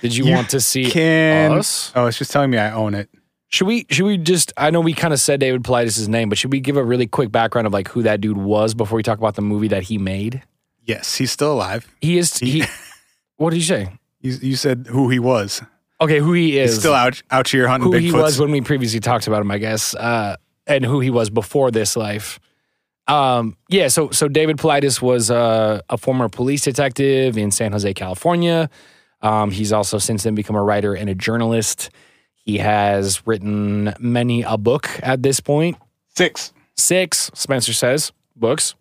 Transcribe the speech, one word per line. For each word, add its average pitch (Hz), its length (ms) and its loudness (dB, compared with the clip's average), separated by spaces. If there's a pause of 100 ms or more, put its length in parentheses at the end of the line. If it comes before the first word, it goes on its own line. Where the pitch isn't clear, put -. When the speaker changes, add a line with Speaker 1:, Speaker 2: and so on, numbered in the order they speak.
Speaker 1:
Did 120 140 -2
you 135 100 2
Speaker 2:
You 170 80 6
Speaker 1:
want - 180 2
to 135 100 0
see 127 280 0
Speaker 2:
can 160 640 4
Speaker 1:
us? - 420 -2
Speaker 2:
Oh, 123 100 2
it's 117 120 -2
just - 140 -6
telling 139 200 2
me 120 60 2
I 107 140 0
own 110 240 -2
it. 101 140 -8 (400)
Speaker 1:
Should - 180 0
we, 233 220 -2
should 170 160 0
we 202 120 2
just, 165 380 0
I 143 140 2
know 165 100 2
we 165 140 2
kinda 156 240 0
said 139 240 0
David 127 220 0
Paulides' 113 440 0
name, 110 220 0
but 101 80 0
should 131 160 -2
we 135 80 -2
give 139 160 0
a 139 60 2
really 123 240 0
quick 113 260 -2
background 113 340 0
of, 101 60 -2
like, 98 160 -2
who 123 140 -4
that 107 180 2
dude 107 160 -2
was 107 360 2
before 110 240 -2
we 110 60 -2
talk 110 140 -2
about 107 180 -2
the 107 60 -4
movie 104 260 0
that 98 160 0
he 107 140 -6
made? 101 440 -4 (420)
Speaker 2:
Yes, - 320 -6
he's 127 160 -2
still 151 220 0
alive. 104 340 -4 (120)
Speaker 1:
He 170 200 2
is, 170 180 -2
Speaker 2:
He 135 240 0
Speaker 1:
he, 131 40 -2 (360)
Speaker 2:
<laughs> - 360 -20
Speaker 1:
what 156 120 2
did 165 80 -2
you 170 60 0
say? 135 260 -2 (320)
Speaker 2:
You, 131 200 -4
you 131 140 -2
said 127 320 -2
who 127 220 2
he 127 80 2
was. 117 460 0 (360)
Speaker 1:
Okay, 156 200 2
who 156 140 2
he 160 260 2
is. 127 140 4
Speaker 2:
He's 107 80 0
still 147 120 4
out, 123 380 2
out 131 160 2
here 127 200 2
hunting 127 240 2
Speaker 1:
Who - 60 4
he 170 140 2
Speaker 2:
Bigfoots. 156 100 4
Speaker 1:
was 151 180 2
when 147 120 2
we 143 100 2
previously 120 380 -2
talked 120 260 0
about 107 160 0
him, 101 80 -2
I 101 80 -2
guess, 110 380 -4
uh, 110 400 -2 (320)
and 139 180 2
who 135 140 0
he 131 100 0
was 117 220 2
before 123 400 0
this 110 240 0
life. 104 440 -6 (680)
Um, 127 480 2 (140)
yeah, 175 180 2
so, 139 240 2
so - 160 0
David 156 300 2
Paulides 143 440 2
was, 123 300 2
uh, 110 580 2
a 117 80 -4
former 127 320 0
police 135 340 -2
detective 135 760 0
in 104 140 0
San 107 200 -2
Jose, 101 220 -2
California. 165 760 0 (520)
Um, 107 300 0
he's 101 200 -2
also 107 260 0
since 104 260 -2
then 110 120 -2
become 107 200 -4
a 101 80 0
writer 104 300 0
and 101 160 -4
a 95 60 -2
journalist. 113 760 -2 (440)
He 104 260 -4
has 101 680 0
written 104 760 -2
many 120 440 0
a 110 140 -2
book 117 300 0 (140)
at 131 220 -2
this 135 160 2
point. 156 380 0 (380)
Speaker 2:
Six. - 360 -2 (260)
Speaker 1:
Six, - 560 0
Spencer 120 400 -2
says, 135 380 0 (240)
books. 117 460 -2